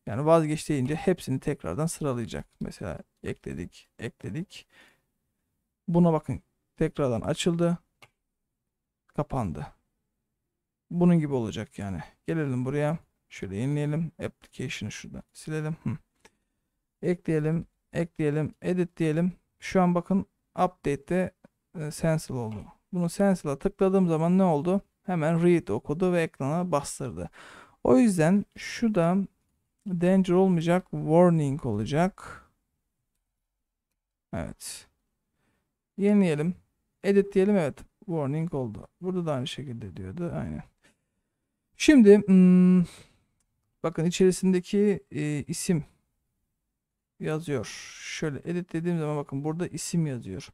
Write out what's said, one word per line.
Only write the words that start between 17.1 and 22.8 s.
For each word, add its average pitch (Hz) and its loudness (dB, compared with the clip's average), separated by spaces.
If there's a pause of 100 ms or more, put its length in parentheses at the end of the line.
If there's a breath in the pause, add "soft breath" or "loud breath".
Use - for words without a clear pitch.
ekleyelim, 151 -4
edit 180 -4
diyelim. 165 -2 (260)
Şu - 0
an 175 2
bakın 185 -2 (280)
update'te, 180 -4 (440)
e, 151 -8 (100)
cancel 160 -2
oldu. 110 -8 (280)